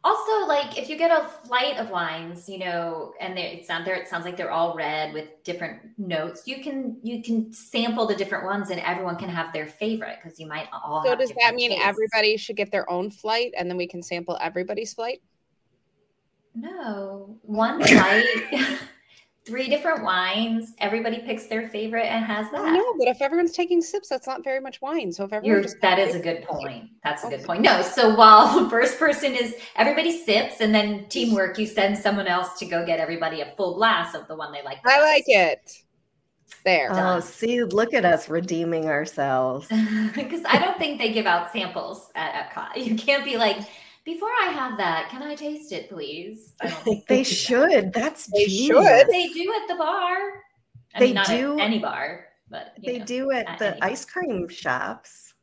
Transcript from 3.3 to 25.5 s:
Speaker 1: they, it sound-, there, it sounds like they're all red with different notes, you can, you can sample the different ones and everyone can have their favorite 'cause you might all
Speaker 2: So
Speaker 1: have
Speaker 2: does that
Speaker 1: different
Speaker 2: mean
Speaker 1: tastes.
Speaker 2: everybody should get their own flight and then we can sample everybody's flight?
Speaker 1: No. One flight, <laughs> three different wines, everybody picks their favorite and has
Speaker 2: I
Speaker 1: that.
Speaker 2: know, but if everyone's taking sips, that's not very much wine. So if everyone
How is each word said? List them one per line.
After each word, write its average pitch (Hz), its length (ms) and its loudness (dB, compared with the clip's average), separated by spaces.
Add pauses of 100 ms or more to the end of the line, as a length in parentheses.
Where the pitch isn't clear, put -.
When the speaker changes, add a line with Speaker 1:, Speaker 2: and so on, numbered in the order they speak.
Speaker 1:
they, 175 60 -6 (100)
it 170 120 -16
sound-, 170 220 -6
there, 185 80 -2
it - 140 -10
sounds 170 160 -8
like 175 100 -10
they're 180 160 -6
all 165 240 0
red 151 380 -4
with 156 160 -10 (160)
different 170 340 -8 (180)
notes, 170 480 -6
you 269 160 -10
can, 269 420 -8
you 233 200 -8
can 226 300 -2
sample 226 520 -2
the 196 100 -2
different 190 280 -4
ones 196 260 -4
and 175 120 -6
everyone 175 340 -4
can 180 140 -10
have 165 240 -6
their 156 120 -6
favorite 214 560 -6
'cause 165 200 -20
you 160 60 -16
might 151 260 -10
all 151 320 -6
Speaker 2:
So 247 60 4
Speaker 1:
have 240 80 0
Speaker 2:
does 254 100 0
that 214 60 -10
Speaker 1:
different 233 200 4
Speaker 2:
mean 240 160 0
Speaker 1:
tastes. - 140 0
Speaker 2:
everybody 214 500 2
should 208 220 -8
get 202 120 -4
their 196 220 -2
own 185 200 -4
flight 226 460 -4
and 180 120 -4
then 180 80 -6
we 175 100 -4
can 175 160 -12
sample 175 380 -6
everybody's 196 520 -6
flight? 233 280 -8 (1300)
Speaker 1:
No. 214 880 -12
One 220 400 0
flight, 208 420 6 (260)
<laughs> 269 280 -4 (680)
three 247 240 -6
different 294 340 -2
wines, 202 760 -2
everybody 226 400 -2
picks 220 280 -8
their 226 220 -6
favorite 220 360 -4
and 226 200 -2
has 220 220 -4
Speaker 2:
I - 40 -12
Speaker 1:
that. 320 220 -2
Speaker 2:
know, 427 240 2
but 247 100 2
if 247 140 0
everyone's 339 300 0
taking 349 300 0
sips, 403 280 -8
that's 269 180 -6
not 262 160 -8
very 269 160 -2
much 262 220 -12
wine. 269 300 -4
So 196 120 -8
if 202 100 -6
everyone 214 220 2